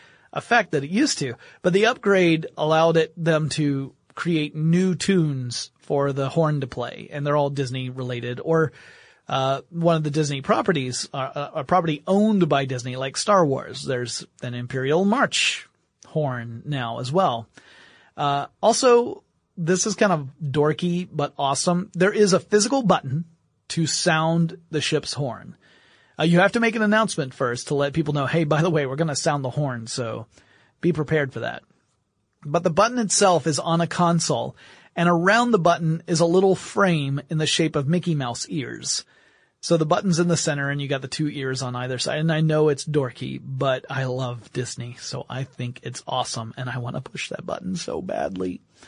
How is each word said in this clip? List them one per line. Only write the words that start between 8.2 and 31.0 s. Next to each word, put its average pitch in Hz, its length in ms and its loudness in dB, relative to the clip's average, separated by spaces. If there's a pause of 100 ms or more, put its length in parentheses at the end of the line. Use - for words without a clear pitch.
or, 160 320 2 (560)
uh, 135 420 0
one 170 260 2
of 156 80 0
the 151 80 -2
Disney 143 300 -2
properties, 143 720 0
uh, 139 400 -6
a, 160 60 -4
a 139 40 -4
property 165 440 2
owned 202 400 4
by 139 180 2
Disney, 127 300 -6
like 135 220 -6
Star 196 280 4
Wars. 131 380 -4
There's 123 420 -4 (160)
an 123 120 -8
Imperial 131 500 0
March - 640 0 (400)
horn 123 580 -4
now 120 340 -6
as 123 120 -6
well. 139 360 0 (680)
Uh, 143 320 -2 (140)
also, 240 640 4 (340)
this 180 280 2
is 214 100 -2
kind 208 160 4
of 147 180 -2 (120)
dorky, 156 680 0
but 143 260 -4
awesome. 175 560 0
There 185 200 2
is 208 200 4
a 185 60 6
physical 240 420 2
button 170 440 0 (440)
to 165 180 -2
sound 165 680 0 (140)
the 151 100 -2
ship's - 320 -2
horn. 127 440 -8 (640)
Uh, 147 40 0
you 170 160 6
have 196 140 6
to 240 60 2
make 226 160 2
an 226 60 0
announcement 208 520 0
first 123 340 -4
to 151 80 -2
let 143 180 0
people 147 200 -2
know, 143 120 0
"Hey, 165 180 0
by 151 180 2
the 180 80 2
way, 151 160 0
we're 131 100 -6
gonna 156 200 -2
sound 147 280 -2
the 127 60 -2
horn, 123 380 -4
so 113 400 -6 (540)
be 175 120 2
prepared 147 400 0